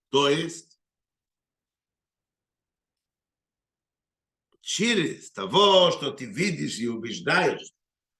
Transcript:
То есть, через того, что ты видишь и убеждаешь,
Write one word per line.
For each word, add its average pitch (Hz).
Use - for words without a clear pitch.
То 143
есть, 160
через 202
того, 180
что 143
ты 127
видишь 117
и 117
убеждаешь, 117